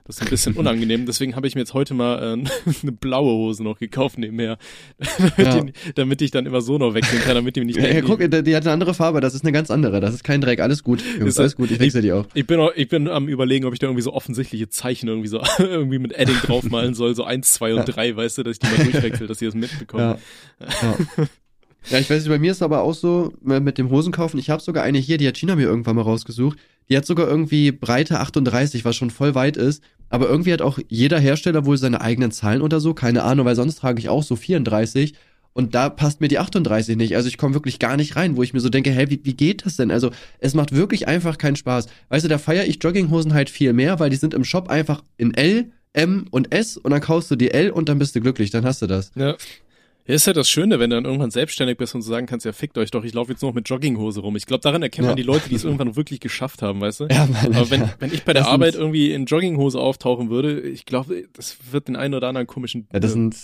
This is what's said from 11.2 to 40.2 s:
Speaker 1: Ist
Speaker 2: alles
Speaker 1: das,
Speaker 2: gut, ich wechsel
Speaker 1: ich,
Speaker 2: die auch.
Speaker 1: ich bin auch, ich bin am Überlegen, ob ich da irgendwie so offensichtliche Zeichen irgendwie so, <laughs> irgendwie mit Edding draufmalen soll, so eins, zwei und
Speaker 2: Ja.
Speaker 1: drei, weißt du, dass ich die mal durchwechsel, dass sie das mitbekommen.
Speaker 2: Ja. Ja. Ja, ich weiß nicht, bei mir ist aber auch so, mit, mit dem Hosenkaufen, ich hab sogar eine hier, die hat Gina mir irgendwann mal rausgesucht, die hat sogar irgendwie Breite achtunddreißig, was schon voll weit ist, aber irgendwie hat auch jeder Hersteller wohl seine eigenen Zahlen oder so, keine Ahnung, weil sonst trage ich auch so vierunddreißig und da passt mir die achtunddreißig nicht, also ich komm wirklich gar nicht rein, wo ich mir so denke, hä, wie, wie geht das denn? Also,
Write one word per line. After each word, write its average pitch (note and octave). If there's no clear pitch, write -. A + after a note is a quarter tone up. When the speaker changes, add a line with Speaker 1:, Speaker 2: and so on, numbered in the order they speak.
Speaker 1:
Ist -
Speaker 2:
alles C#3
Speaker 1:
das, -
Speaker 2:
gut, A#2
ich A#2
wechsel B2+
Speaker 1:
ich, -
Speaker 2:
die F2+
auch. G2+
Speaker 1:
ich C#3
bin E3
auch, D#3+
ich C#3
bin D#3+
am D3
Überlegen, C3
ob B2+
ich B2
da C#3
irgendwie B2
so B2+
offensichtliche A#2+
Zeichen B2
irgendwie A2
so, A2
<laughs> -
irgendwie D#3
mit B2
Edding B2+
draufmalen A#2+
soll, A#2
so A#2+
eins, B2+
zwei A2+
und A2+
Speaker 2:
Ja. A2
Speaker 1:
drei, A#2
weißt A2+
du, B2
dass A#2
ich -
die B2
mal C#3+
durchwechsel, A#2
dass A2
sie A#2
das G#2+
mitbekommen. A#2
Speaker 2:
Ja. A2+
Ja. A2+
Ja, C3
ich C#3
weiß D#3
nicht, D3+
bei D3+
mir E3+
ist F#3
aber D3
auch D#3
so, F3
mit, C3+
mit C#3
dem B2+
Hosenkaufen, D#3+
ich B2+
hab D3+
sogar D#3
eine C#3
hier, D3
die C#3+
hat B2+
Gina F3
mir C#3
irgendwann A#2
mal A#2
rausgesucht, A#2
die C3+
hat C#3
sogar E3+
irgendwie D3+
Breite B2+
achtunddreißig, B2+
was A#2+
schon A#2+
voll C#3
weit C#3
ist, C#3
aber -
irgendwie F3
hat E3
auch C#3
jeder C#3
Hersteller D3
wohl C#3
seine B2+
eigenen A#2
Zahlen A2
oder D#3
so, D#3
keine A#2+
Ahnung, C3
weil A#2+
sonst C3+
trage B2
ich A2+
auch G#2
so B2
vierunddreißig B2+
und A#2+
da C3+
passt D3
mir D3
die C#3+
achtunddreißig A2+
nicht, A2
also B2
ich A#2+
komm C3+
wirklich C#3+
gar B2
nicht D3
rein, E3
wo B2
ich A#2+
mir B2+
so B2+
denke, C3+
hä, C3
wie, C#3
wie C3
geht F3+
das E3
denn? A2+
Also, A#2+